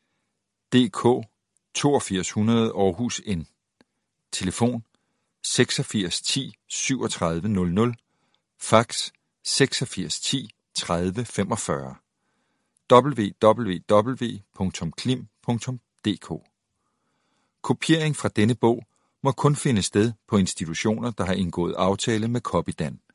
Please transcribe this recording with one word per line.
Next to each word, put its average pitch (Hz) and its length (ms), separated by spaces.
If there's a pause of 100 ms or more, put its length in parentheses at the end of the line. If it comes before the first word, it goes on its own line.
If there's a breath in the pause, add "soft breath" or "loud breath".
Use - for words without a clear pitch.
(720)
D 123 200
K 120 340 (460)
toogfirs 113 580
hundrede 113 400
Aarhus 98 560
N. 90 140 (880)
Telefon 117 540 (580)
seksogfirs - 800
ti - 340 (120)
syvogtredive 92 800
nul 90 260
nul, 117 220 (640)
fax - 520 (320)
seksogfirs - 760
ti 127 300 (240)
tredive 92 520
femogfyrre, 82 720 (960)
W 123 400 (120)
W 107 360 (120)
W 110 460 (180)
punktum 90 360
klim - 360 (140)
punktum 123 380 (260)
D 101 160
K. - 80 (1300)
Kopiering 156 540
fra - 140
denne 107 260
bog 117 280 (400)
må 135 80
kun 147 240
finde 117 260
sted 110 320 (140)
på 107 100
institutioner, 107 760
der 98 140
har 92 80
indgået 87 400
aftale 104 540
med 120 140
Copydan, 82 580 (160)